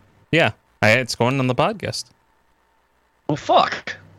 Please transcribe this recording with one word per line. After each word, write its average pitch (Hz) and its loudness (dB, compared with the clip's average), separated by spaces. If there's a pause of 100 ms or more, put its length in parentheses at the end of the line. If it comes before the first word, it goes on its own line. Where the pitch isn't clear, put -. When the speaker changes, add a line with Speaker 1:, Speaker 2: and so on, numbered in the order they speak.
(320)
Speaker 1:
Yeah. 151 2 (300)
I, 107 6
it's 127 0
going 127 0
on 127 0
the 123 0
podcast. 175 -6 (1200)
Speaker 2:
Well, 147 -2
fuck! - 0 (220)